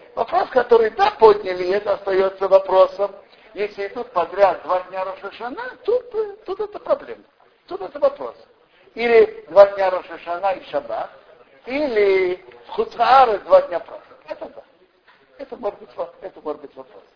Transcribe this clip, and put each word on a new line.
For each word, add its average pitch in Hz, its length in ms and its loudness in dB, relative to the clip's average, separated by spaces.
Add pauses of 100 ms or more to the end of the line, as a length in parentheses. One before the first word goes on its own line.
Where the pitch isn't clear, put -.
(160)
вопрос, - 320 -2
который, 233 420 2
да, 392 220 2
подняли, 190 520 4
и 180 60 -2
это 208 220 -2
остается 190 560 -2
вопросом. 190 680 2 (400)
Если 202 320 -8
идут 240 260 -10
подряд 180 500 2
два 180 220 -2
дня 185 200 -8
Рош 190 160 -12
ха-Шана, 262 640 -12
тут, 494 300 -4
э, 415 300 -6
тут 381 160 -8
это 415 200 -10
проблема. 240 420 -6 (440)
Тут - 160 -12
это 285 180 -14
вопрос. 127 360 -2 (580)
Или 226 540 2
два 196 180 8
дня 196 240 -2
Рош 180 160 -4
ха-Шана 175 480 -6
и 170 160 -16
шаббат, 139 400 -8 (560)
или 208 760 0 (240)
в - 40 -18
Хуцаарец 233 720 2
два 180 200 6
дня 175 180 -6
праздника. - 360 -20 (120)
Это - 180 -14
да. - 160 -20 (760)
Это - 180 -14
может 208 220 -8
быть - 160 -20
во-, 175 260 -10
это 185 200 -16
может 147 220 -10
быть 139 120 -18
вопрос. - 300 -20 (120)